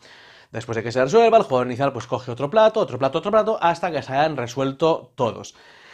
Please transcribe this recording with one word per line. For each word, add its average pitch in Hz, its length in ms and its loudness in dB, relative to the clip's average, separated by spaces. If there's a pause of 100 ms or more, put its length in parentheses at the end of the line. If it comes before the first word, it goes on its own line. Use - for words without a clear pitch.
(520)
Después 113 240 -6
de 113 60 -4
que 113 100 -6
se 127 100 2
resuelva, 220 360 6
el 208 60 2
jugador 127 220 0
inicial 127 280 -2
pues 117 120 -10
coge 123 240 -6
otro 127 200 -6
plato, 220 280 4
otro 175 200 -2
plato, 135 200 -2
otro 196 120 -6
plato, 214 320 0
hasta 170 280 0
que 143 120 -4
se 131 100 -10
hayan 147 240 0
resuelto 135 760 -2
todos. 101 400 -4 (400)